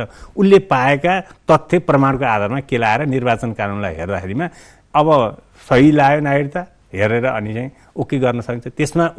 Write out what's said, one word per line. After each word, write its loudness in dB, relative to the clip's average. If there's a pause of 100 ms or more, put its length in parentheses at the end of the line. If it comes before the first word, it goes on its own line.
(380)
उसले 6
पाएका 0 (300)
तथ्य 2
प्रमाणको 0
आधारमा -2
केलाएर -2
निर्वाचन -2
कानुनलाई -6
हेर्दाखेरिमा -6 (460)
अब 2 (320)
सही 6
लायो 4
नागरिकता -2 (280)
हेरेर 0
अनि -4
चाहिँ -8 (260)
ओके -4
गर्न 0
सकिन्छ। -8
त्यसमा -2